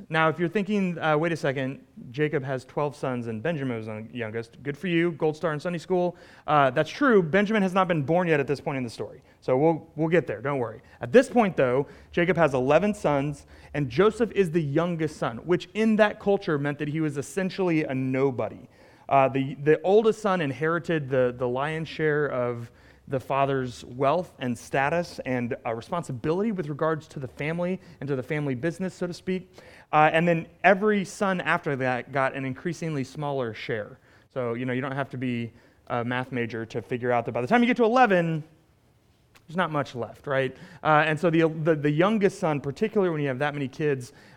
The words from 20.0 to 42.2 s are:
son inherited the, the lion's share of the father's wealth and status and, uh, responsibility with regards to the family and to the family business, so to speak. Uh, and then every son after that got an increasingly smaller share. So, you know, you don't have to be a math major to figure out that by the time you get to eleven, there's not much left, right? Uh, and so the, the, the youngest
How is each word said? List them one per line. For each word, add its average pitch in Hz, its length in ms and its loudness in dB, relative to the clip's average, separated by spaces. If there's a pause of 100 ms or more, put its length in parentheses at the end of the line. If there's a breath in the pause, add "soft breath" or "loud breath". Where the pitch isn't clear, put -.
son 185 180 0
inherited 156 680 -2
the, 127 280 2
the 127 100 -2
lion's 151 420 -4
share 151 380 0
of 120 440 -4 (380 soft breath)
the 131 100 -2
father's 135 640 -2
wealth 139 560 -2
and 123 180 -4
status 156 680 -2
and, 123 400 -4
uh, 117 80 -4
responsibility 165 800 -4
with 170 160 -6
regards 156 360 -2
to - 140 -16
the 131 80 -8
family 175 540 -4 (180 loud breath)
and 139 80 -8
to 139 80 -2
the 131 80 -4
family 147 320 -4
business, 170 380 -4
so - 120 -8
to 175 80 -6
speak. - 440 -8 (340 loud breath)
Uh, 156 220 6
and 165 120 2
then 165 220 2 (160)
every 202 400 4
son 190 380 -4
after 160 340 -2
that 127 380 -4
got 135 200 0
an 135 120 -8
increasingly 151 580 -6
smaller 135 500 -6
share. 107 460 -8 (340 soft breath)
So, 123 200 -4
you 123 120 -6
know, 127 60 -2
you 123 80 -2
don't 135 140 -4
have 139 160 -4
to 131 80 -10
be 120 340 -4 (360 soft breath)
a 120 180 -2
math 123 260 -4
major 117 360 -4
to 120 140 -8
figure 123 300 -4
out 120 140 2
that 120 80 -6
by 120 80 -2
the 123 60 -2
time 240 140 4
you 233 60 4
get 247 80 2
to 240 80 2
eleven, 190 580 4 (1080)
there's 160 80 -8
not 175 120 0
much 147 260 -4
left, 117 300 -10
right? 135 300 0 (260 loud breath)
Uh, 151 240 6
and 156 140 0
so 180 100 2
the, 160 200 4
the, 160 260 0
the 147 160 2
youngest 190 480 2